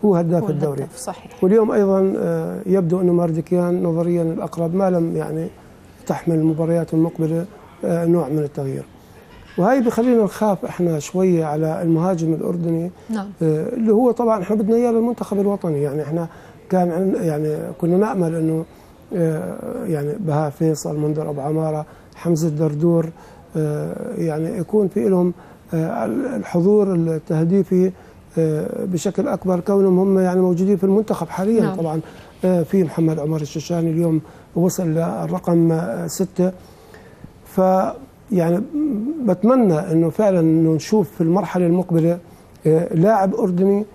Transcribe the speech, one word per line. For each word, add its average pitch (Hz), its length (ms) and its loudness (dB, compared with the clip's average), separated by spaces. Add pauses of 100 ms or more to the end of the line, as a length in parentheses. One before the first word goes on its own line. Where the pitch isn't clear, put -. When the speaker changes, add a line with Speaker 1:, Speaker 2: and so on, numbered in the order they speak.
Speaker 1:
هو 202 100 6
هداف 170 280 2
Speaker 2:
هو - 60 -4
Speaker 1:
الدوري. 143 300 -2
Speaker 2:
الهداف، 139 180 -10
صحيح. - 480 -8
Speaker 1:
واليوم 214 280 4
أيضًا، 190 460 2
آه، 170 480 -4
يبدو 180 340 2
أنه 180 120 2
مارديكيان 175 720 0
نظريًا 170 400 0
الأقرب 165 520 -4
ما 190 160 2
لم 170 260 0
يعني 160 320 -6 (580)
تحمل 165 280 -2
المباريات 160 600 0
المقبلة، 165 520 0 (380)
آه، 170 200 0
نوع 165 240 2
من 151 100 -4
التغيير. 139 460 -6 (760)
وهي 240 220 4
بخلينا 233 420 2
نخاف 202 420 -2
إحنا 165 340 -2
شوية 180 460 0
على 156 380 -2
المهاجم 165 500 0
الأردني، 170 580 -2 (200)
Speaker 2:
نعم. 208 160 -6 (160)
Speaker 1:
آه، 156 260 0
اللي 226 240 0
هو 240 180 4
طبعًا 220 320 0
إحنا 208 140 -2
بدنا 220 200 2
إياه 240 140 2
للمنتخب 226 500 -2
الوطني. 190 420 0
يعني 147 200 -4
إحنا 165 260 -4 (420)
كان 180 200 2
عن-، 180 340 -2
يعني 151 340 -2 (220)
كنا 175 160 2
نأمل 185 380 0
إنه، 160 300 -2 (520)
آه، 160 400 -2 (280)
يعني 147 340 -4
بهاء 156 320 -2
فيصل، 151 480 -2
منذر 151 320 -4
أبو 143 100 -8
عمارة، 156 460 -4 (280)
حمزة 165 340 -2
دردور، 160 600 0 (480)
آه، 151 380 -4 (240)
يعني 160 400 -4
يكون 196 300 0
في 214 200 0
لهم، 180 240 2 (420)
آه، 160 300 -2 (320)
الحضور 196 580 2
التهديفي 170 960 2 (460)
آه، 160 460 -2
بشكل 190 440 -2
أكبر 185 320 -2
كونهم 196 380 4
هم 190 200 4
يعني 185 220 2
موجودين 185 360 2
في 180 80 -2
المنتخب 190 440 0
حاليًا. 214 340 0
Speaker 2:
نعم. 190 120 0
Speaker 1:
طبعًا، 160 260 -4 (440)
آه، 180 180 2
في 190 220 2
محمد 160 340 0
عمر 156 220 -2
الششاني 165 500 -4
اليوم 160 300 0 (360)
وصل 180 320 0
للرقم، 165 840 0
آه، 165 340 -4
ستة. 185 460 -2 (1040)
ف-، 185 360 2 (400)
يعني 175 300 2 (600)
بتمنى 214 560 4
إنه 160 320 2
فعلًا 190 300 2
إنه 160 340 4
نشوف 185 360 0
في - 100 -10
المرحلة 175 460 0
المقبلة، 170 520 2 (480)
آه، 160 280 2
لاعب 196 400 4
أردني 196 500 0 (100)